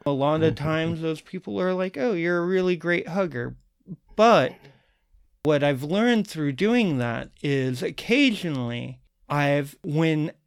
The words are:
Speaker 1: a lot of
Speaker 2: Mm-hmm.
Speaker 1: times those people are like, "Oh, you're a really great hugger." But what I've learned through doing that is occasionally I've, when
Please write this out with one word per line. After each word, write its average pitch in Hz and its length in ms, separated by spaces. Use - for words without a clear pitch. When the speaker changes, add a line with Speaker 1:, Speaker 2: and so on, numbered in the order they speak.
Speaker 1:
a 143 60
lot 147 320
of 156 120
Speaker 2:
Mm-hmm. 139 100
Speaker 1:
times 160 360
those 160 220
people 196 380
are 185 120
like, 185 240
"Oh, 247 160
you're 175 300
a 170 40
really 185 300
great 170 320
hugger." 139 480
But 214 380
what 147 200
I've 139 180
learned 214 440
through 147 260
doing 196 460
that 120 320
is 131 400
occasionally 143 1160
I've, 143 520
when 156 500